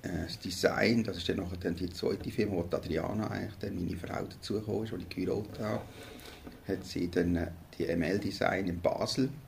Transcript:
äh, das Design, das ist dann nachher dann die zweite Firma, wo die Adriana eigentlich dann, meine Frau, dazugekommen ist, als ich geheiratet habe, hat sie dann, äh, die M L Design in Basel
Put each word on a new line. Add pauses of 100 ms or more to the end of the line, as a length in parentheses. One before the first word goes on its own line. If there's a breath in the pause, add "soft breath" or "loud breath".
äh,
das
Design,
das
ist
dann
nachher
dann
die
zweite
Firma,
wo
die
Adriana
eigentlich
dann,
meine
Frau,
dazugekommen
ist,
als
ich
geheiratet
habe, (880 loud breath)
hat
sie
dann,
äh, (300)
die
M
L
Design
in
Basel (200)